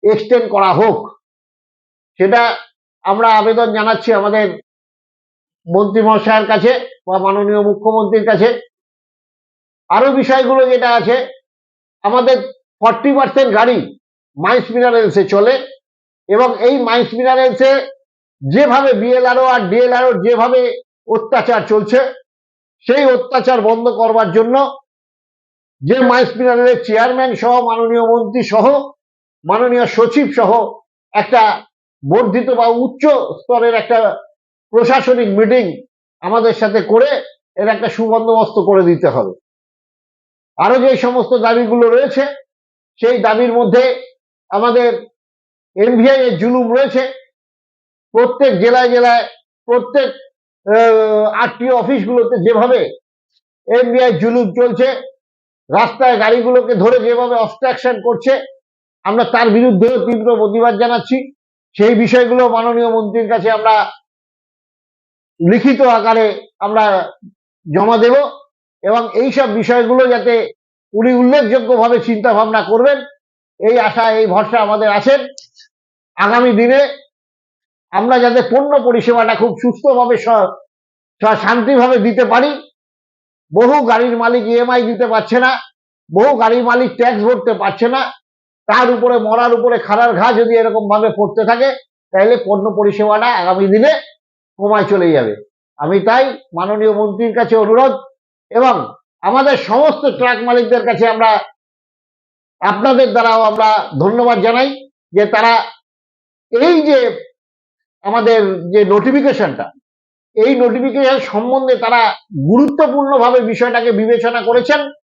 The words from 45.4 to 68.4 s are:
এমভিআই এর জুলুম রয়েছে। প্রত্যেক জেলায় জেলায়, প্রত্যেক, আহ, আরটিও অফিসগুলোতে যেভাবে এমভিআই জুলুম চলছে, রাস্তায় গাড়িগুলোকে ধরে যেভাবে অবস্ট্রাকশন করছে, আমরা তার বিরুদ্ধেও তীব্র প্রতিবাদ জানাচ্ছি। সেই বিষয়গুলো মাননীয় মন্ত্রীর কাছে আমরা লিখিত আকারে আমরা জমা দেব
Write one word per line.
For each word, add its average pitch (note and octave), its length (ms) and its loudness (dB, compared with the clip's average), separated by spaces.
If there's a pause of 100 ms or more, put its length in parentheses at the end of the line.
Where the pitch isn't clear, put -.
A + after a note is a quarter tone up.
এমভিআই B3 500 2
এর G3 120 -2
জুলুম B3 340 -2
রয়েছে। B3+ 300 0 (1120)
প্রত্যেক B3 460 2
জেলায় A#3+ 280 2
জেলায়, A#3+ 360 2 (420)
প্রত্যেক, B3 420 -2 (580)
আহ, A3 580 2 (180)
আরটিও A#3+ 340 -2
অফিসগুলোতে A#3 600 0
যেভাবে A3+ 440 2 (880)
এমভিআই A#3+ 500 2
জুলুম A#3 340 0
চলছে, B3 360 0 (840)
রাস্তায় A#3 480 2
গাড়িগুলোকে A#3 560 0
ধরে A3 260 2
যেভাবে A#3+ 360 -2
অবস্ট্রাকশন B3 680 -4
করছে, A#3 300 -2 (720)
আমরা A3 200 0
তার A#3 260 0
বিরুদ্ধেও A#3 460 2 (100)
তীব্র A#3 300 -2
প্রতিবাদ A3 440 0
জানাচ্ছি। A#3+ 360 -2 (600)
সেই A3 180 2
বিষয়গুলো A#3+ 540 2
মাননীয় A#3 420 0
মন্ত্রীর A3 380 -4
কাছে A3 220 -2
আমরা A3 240 2 (1700)
লিখিত A#3 400 2
আকারে A3+ 460 2 (320)
আমরা G#3+ 260 -2 (800)
জমা G3 300 0
দেব A#3+ 180 2 (680)